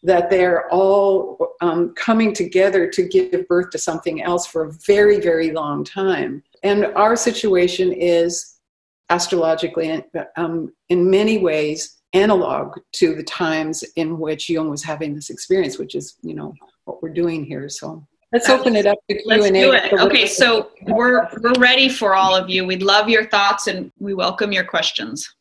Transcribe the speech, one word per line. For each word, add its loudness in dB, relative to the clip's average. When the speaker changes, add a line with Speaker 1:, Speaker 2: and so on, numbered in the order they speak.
Speaker 1:
that 2
they're 2
all, 2
um, 0
coming 0
together 2
to -2
give 0
birth 0
to -8
something -6
else -2
for -4
a -12
very, 6
very 0
long -4
time. -4
And 2
our 4
situation 0
is 0
astrologically, -2
um, -6
in 2
many 2
ways -2
analog 0
to 2
the -10
times -4
in -4
which -6
Jung -2
was -8
having -6
this -14
experience, -2
which -10
is, -10
you -10
know, -12
what -14
we're -8
doing -4
here. -12
So -14
let's 0
Speaker 2:
Let's, 6
Speaker 1:
open 2
it 2
up 2
to -4
Speaker 2:
let's 4
Speaker 1:
Q 4
and 4
A. 4
Speaker 2:
do 6
it. 2
Speaker 1:
So 4
Speaker 2:
Okay, 4
so 2
we're, 2
we're 2
ready 4
for 0
all 4
of -2
you. -2
We'd -4
love 2
your 2
thoughts 0
and -8
we -6
welcome -2
your -2
questions. -6